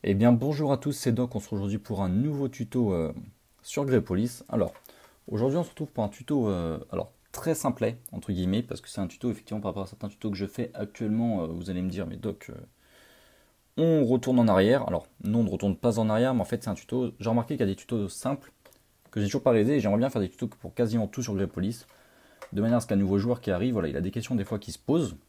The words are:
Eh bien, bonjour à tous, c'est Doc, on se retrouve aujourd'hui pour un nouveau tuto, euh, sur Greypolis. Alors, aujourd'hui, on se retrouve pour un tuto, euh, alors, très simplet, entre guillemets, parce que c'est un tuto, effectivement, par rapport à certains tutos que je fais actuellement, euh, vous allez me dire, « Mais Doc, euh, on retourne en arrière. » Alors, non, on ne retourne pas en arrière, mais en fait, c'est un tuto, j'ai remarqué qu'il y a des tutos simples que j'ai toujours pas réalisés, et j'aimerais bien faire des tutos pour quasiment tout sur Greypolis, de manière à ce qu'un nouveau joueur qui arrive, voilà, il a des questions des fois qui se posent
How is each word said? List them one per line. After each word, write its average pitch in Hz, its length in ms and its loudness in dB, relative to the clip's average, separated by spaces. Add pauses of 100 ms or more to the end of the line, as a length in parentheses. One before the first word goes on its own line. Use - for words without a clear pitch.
(120)
Eh 98 40 6
bien, 117 160 6
bonjour 139 400 2
à 135 60 2
tous, 143 160 -4
c'est - 180 -2
Doc, 123 240 -2
on 104 40 -2
se - 40 -10
retrouve 104 160 -4
aujourd'hui 101 180 -2
pour 101 240 -4
un 92 80 0
nouveau 139 380 0
tuto, 123 460 -2
euh, 80 200 0 (480)
sur - 240 -4
Greypolis. 120 640 0
Alors, - 240 0 (540)
aujourd'hui, 131 320 0
on 170 40 -2
se 170 60 -8
retrouve - 220 -10
pour 113 120 -4
un 104 60 -2
tuto, 123 380 -2
euh, 85 320 -2 (120)
alors, - 200 -6 (200)
très - 220 -2
simplet, 120 460 -2 (120)
entre - 200 -8
guillemets, 92 320 0
parce - 180 -8
que - 80 -20
c'est - 120 -8
un 92 40 -2
tuto, 117 240 -6
effectivement, 107 320 -8
par 104 80 -4
rapport 98 140 -6
à - 20 -6
certains 104 240 -12
tutos 107 220 -6
que 98 40 -4
je 98 120 -4
fais - 260 -6
actuellement, 107 720 -2
euh, 80 80 -4
vous 85 180 -8
allez 90 140 -4
me 92 80 -2
dire, « 90 180 -6
Mais - 60 -10
Doc, - 340 -8
euh, - 80 -14 (1200)
on 160 260 6
retourne 123 360 4
en 113 80 6
arrière. » 104 400 6
Alors, 85 180 -2 (180)
non, 110 180 2
on - 20 4
ne 98 80 0
retourne 98 240 0
pas 117 240 0
en 110 100 2
arrière, 120 240 2
mais 117 80 2
en - 40 0
fait, 117 180 -4
c'est 110 80 -4
un - 20 -2
tuto, 123 460 -4
j'ai 107 100 -2
remarqué 117 240 0
qu'il 127 80 -2
y 101 80 2
a - 20 0
des 95 40 -2
tutos 104 340 -4
simples - 420 -6 (600)
que - 80 -4
j'ai 104 80 2
toujours 139 160 -2
pas 131 80 6
réalisés, 117 240 6
et 139 40 4
j'aimerais 104 200 2
bien 131 100 2
faire 110 140 0
des 90 60 -2
tutos - 180 -6
pour - 260 -12
quasiment 113 320 2
tout 110 160 -6
sur 110 140 -2
Greypolis, 98 500 -2 (680)
de 101 100 -2
manière 117 160 4
à 113 40 2
ce - 60 -10
qu'un 107 80 0
nouveau 98 240 4
joueur 120 220 0
qui 104 100 -2
arrive, 107 220 0
voilà, 87 160 0
il 65 60 -4
a 80 60 -2
des 90 80 -2
questions - 240 -6
des 101 100 0
fois 104 140 -4
qui 117 140 -8
se - 80 -12
posent 135 380 0 (120)